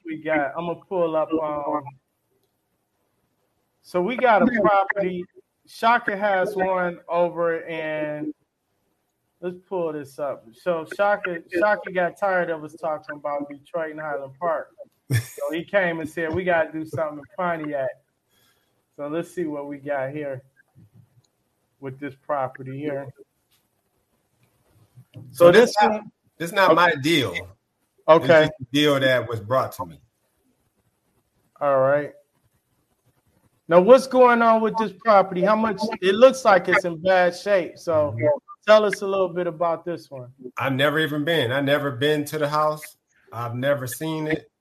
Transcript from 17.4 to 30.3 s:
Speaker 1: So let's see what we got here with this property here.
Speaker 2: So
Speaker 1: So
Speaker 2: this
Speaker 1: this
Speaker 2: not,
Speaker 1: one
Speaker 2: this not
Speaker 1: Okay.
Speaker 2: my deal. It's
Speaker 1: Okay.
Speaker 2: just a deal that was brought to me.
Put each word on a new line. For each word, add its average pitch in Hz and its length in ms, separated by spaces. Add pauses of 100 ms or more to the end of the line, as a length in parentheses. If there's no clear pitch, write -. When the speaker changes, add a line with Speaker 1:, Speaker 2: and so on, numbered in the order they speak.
Speaker 1:
So 143 120
let's 170 240
see 175 120
what 147 220
we 143 120
got 135 320
here 143 320 (1400)
with 135 180
this 143 160
property 135 640
here. 139 300 (2250)
Speaker 2:
So 170 140
Speaker 1:
So 175 60
Speaker 2:
this 226 180
Speaker 1:
this 208 120
Speaker 2:
not, 214 80
Speaker 1:
one 214 220 (260)
Speaker 2:
this 170 140
not 185 180
Speaker 1:
Okay. 160 40
Speaker 2:
my 170 200
deal. 131 540 (600)
It's 165 160
Speaker 1:
Okay. 165 220
Speaker 2:
just 156 140
a 127 120
deal 143 280
that 127 280
was 113 120
brought 113 320
to - 140
me. 78 140 (1600)